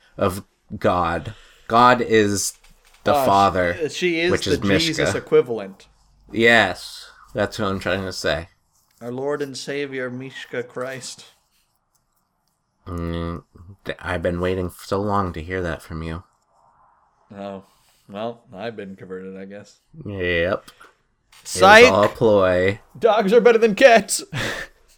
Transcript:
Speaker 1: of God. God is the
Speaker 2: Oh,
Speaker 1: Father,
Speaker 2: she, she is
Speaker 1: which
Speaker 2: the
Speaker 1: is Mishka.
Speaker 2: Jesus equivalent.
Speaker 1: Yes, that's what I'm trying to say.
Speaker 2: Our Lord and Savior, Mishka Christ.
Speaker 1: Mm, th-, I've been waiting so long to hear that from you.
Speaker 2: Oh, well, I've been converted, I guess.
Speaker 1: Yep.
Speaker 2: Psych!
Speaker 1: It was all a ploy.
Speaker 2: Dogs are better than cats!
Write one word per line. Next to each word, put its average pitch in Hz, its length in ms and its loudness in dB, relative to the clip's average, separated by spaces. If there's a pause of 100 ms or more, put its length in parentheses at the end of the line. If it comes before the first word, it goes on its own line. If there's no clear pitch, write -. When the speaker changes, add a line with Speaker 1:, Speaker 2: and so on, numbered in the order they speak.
(180)
Speaker 1:
of 95 280 -2 (320)
God. 87 560 -2 (340)
God 120 320 4
is 104 540 0 (520)
the 104 100 2
Speaker 2:
Oh, 135 100 2
Speaker 1:
Father, 95 500 2
Speaker 2:
she, 156 140 -6
she 170 300 -2
is 175 120 0
Speaker 1:
which 190 140 -2
Speaker 2:
the 101 60 -2
Speaker 1:
is 127 120 -2
Mishka. 101 220 0
Speaker 2:
Jesus 95 300 -2
equivalent. 120 720 -2 (440)
Speaker 1:
Yes, 113 760 0 (240)
that's 104 240 -4
what 104 120 -4
I'm 95 100 -4
trying 95 240 -4
to 95 100 -10
say. 82 360 -4 (520)
Speaker 2:
Our 123 100 -12
Lord 139 300 -6
and 135 160 -10
Savior, 135 540 -8
Mishka 127 500 -12
Christ. 127 640 -12 (1600)
Speaker 1:
Mm, 85 580 -8 (400)
th-, - 160 -10
I've 90 220 -8
been 87 180 -4
waiting 90 300 -2
so - 320 -6
long 101 320 -2
to 82 80 -10
hear 90 220 -6
that 82 180 -6
from 80 220 -12
you. 82 200 -10 (1120)
Speaker 2:
Oh, 98 280 -12 (440)
well, 110 360 -12 (100)
I've 107 220 -12
been 98 200 -14
converted, 95 400 -14
I 95 100 -14
guess. 101 340 -20 (260)
Speaker 1:
Yep. 90 640 -2 (760)
Speaker 2:
Psych! 214 420 8
Speaker 1:
It 254 40 8
was - 20 2
all 101 120 4
a 107 60 6
ploy. 98 680 2 (200)
Speaker 2:
Dogs 208 340 2
are 240 80 8
better 226 160 6
than 214 160 2
cats! 226 500 6 (760)